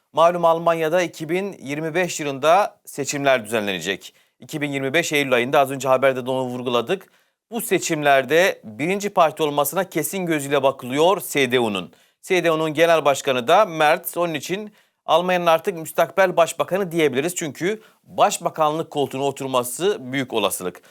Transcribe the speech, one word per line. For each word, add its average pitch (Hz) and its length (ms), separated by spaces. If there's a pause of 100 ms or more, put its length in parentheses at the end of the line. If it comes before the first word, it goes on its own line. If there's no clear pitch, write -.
(120)
malum 170 320
Almanya'da 165 580
iki 165 260
bin 185 240
yirmi 151 420
beş 175 260
yılında 151 640
seçimler 139 600
düzenlenecek. 104 720 (240)
İki 147 220
bin 147 100
yirmi 135 240
beş - 180
Eylül 143 200
ayında, 127 280
az 131 100
önce 135 180
haberde 131 380
de 131 40
onu 131 180
vurguladık. 123 640 (380)
Bu 226 100
seçimlerde 151 1040
birinci 175 460
parti 160 320
olmasına 147 420
kesin 180 420
gözüyle 143 360
bakılıyor 139 580
S 135 320
D 127 80
U'nun. 101 320 (300)
S 175 220
D 170 60
U'nun 156 240
genel 160 300
başkanı 131 440
da 190 160
Merz, 160 520
onun 170 180
için 196 380 (340)
Almanya'nın 175 400
artık 165 320
müstakbel 170 580
başbakanı 170 560
diyebiliriz. 165 420
Çünkü 175 480 (200)
başbakanlık 160 880
koltuğuna 135 340
oturması 135 760
büyük 127 320
olasılık. 92 580